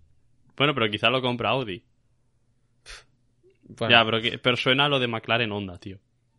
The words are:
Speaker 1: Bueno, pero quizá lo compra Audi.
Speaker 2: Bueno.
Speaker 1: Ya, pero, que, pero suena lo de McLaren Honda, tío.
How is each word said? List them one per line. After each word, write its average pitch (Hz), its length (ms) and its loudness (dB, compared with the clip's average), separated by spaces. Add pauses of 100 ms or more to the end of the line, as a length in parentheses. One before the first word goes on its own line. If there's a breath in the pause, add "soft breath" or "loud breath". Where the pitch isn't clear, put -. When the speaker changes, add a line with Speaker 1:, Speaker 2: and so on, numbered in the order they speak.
(580)
Speaker 1:
Bueno, 147 160 2
pero 113 160 0
quizá 104 200 0
lo 127 120 0
compra 120 280 -2
Audi. 113 340 -4 (1800 loud breath)
Speaker 2:
Bueno. 113 320 -4
Speaker 1:
Ya, 113 80 8
pero, 110 180 0
que, 117 180 -4
pero 123 180 0
suena 139 320 2
lo 139 100 0
de 123 80 -2
McLaren 113 440 -2
Honda, 98 260 -8
tío. 98 220 -16 (400)